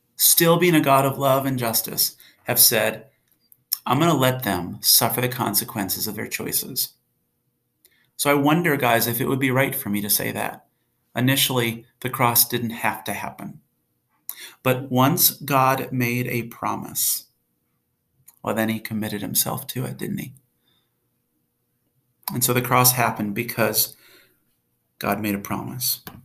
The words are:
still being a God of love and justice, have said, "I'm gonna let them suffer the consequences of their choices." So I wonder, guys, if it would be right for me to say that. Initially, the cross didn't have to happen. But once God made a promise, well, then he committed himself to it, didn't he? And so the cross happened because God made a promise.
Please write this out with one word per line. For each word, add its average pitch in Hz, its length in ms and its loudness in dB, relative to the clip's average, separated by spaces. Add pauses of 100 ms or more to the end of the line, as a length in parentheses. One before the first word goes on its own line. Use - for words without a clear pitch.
(180)
still 170 400 6
being 170 180 6
a 156 60 6
God 139 240 4
of 135 120 0
love 135 280 2
and 131 140 -2
justice, - 560 -2 (280)
have 117 160 -2
said, 110 480 2 (800)
"I'm 143 140 0
gonna 170 140 4
let 127 300 2
them 95 360 -4
suffer - 400 2
the 123 80 0
consequences 107 800 -4
of 104 80 -8
their 107 120 -6
choices." - 680 -6 (1200)
So 143 160 0
I 143 40 6
wonder, 151 420 4
guys, 117 300 4
if 117 120 -2
it 135 80 0
would 135 140 0
be 131 100 2
right 131 240 2
for - 140 -6
me 104 100 0
to 101 100 -4
say 113 220 0
that. - 360 -6 (500)
Initially, 123 680 0 (140)
the 127 100 -6
cross 120 380 2
didn't 117 220 -2
have - 360 -4
to 104 80 -6
happen. - 460 -12 (1040)
But 131 260 0
once 131 420 4
God 135 600 0
made 123 360 -2
a 117 160 -2
promise, - 840 -6 (1160)
well, 107 140 -4
then 110 140 0
he 110 100 -4
committed 104 420 -6
himself - 460 -4
to 127 160 -8
it, 131 140 -10
didn't - 220 -6
he? - 140 -10 (2000)
And 127 100 -2
so 123 120 0
the 123 80 4
cross 127 320 4
happened 110 420 -2
because 110 600 -2 (1000)
God 101 220 -4
made 104 160 -2
a 98 40 -6
promise. 120 600 -6 (240)